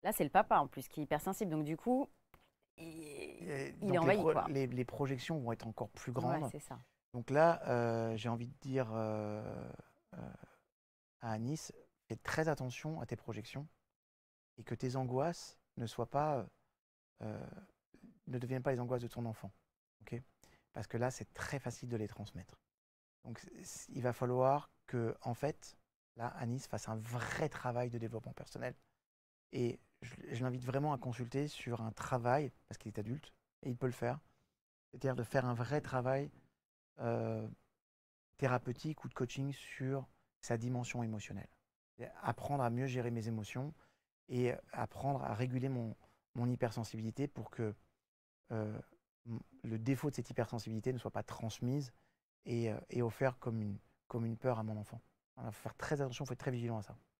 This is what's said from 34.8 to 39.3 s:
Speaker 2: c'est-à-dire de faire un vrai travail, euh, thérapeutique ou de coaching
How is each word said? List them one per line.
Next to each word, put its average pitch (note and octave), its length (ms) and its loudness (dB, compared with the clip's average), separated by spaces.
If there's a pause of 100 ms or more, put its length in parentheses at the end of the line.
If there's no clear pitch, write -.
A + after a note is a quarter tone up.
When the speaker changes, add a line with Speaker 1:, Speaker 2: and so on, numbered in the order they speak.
Speaker 2:
c'est-à-dire B2+ 260 0
de A#2+ 60 0
faire B2 220 4
un B2 80 2
vrai A#2+ 280 2
travail, C3+ 500 2 (680)
euh, A2+ 460 0 (920)
thérapeutique B2+ 640 0
ou B2+ 60 -6
de - 40 -12
coaching C3+ 380 0